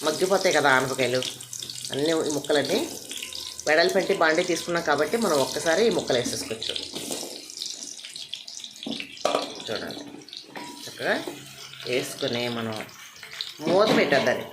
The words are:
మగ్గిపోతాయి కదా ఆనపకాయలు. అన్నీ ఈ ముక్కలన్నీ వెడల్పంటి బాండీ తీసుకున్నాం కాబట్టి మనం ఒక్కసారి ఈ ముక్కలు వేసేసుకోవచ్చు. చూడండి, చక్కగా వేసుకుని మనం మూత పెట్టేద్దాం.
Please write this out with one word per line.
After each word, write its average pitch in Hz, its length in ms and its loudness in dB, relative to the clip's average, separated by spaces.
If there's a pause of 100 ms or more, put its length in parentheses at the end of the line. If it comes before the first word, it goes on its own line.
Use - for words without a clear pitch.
మగ్గిపోతాయి 180 500 4
కదా 143 200 8
ఆనపకాయలు. 131 440 2 (720)
అన్నీ 143 180 2 (180)
ఈ 151 80 -2
ముక్కలన్నీ 147 420 2 (880)
వెడల్పంటి 180 520 4
బాండీ 160 300 6
తీసుకున్నాం 170 380 0
కాబట్టి 151 360 4
మనం 165 200 4
ఒక్కసారి 165 440 2
ఈ 202 80 4
ముక్కలు 127 240 2
వేసేసుకోవచ్చు. - 540 -4 (3000)
చూడండి, 90 380 -8 (800)
చక్కగా 147 300 -4 (760)
వేసుకుని 123 540 -2 (140)
మనం 113 180 -4 (920)
మూత 196 200 6 (100)
పెట్టేద్దాం. 135 420 4 (120)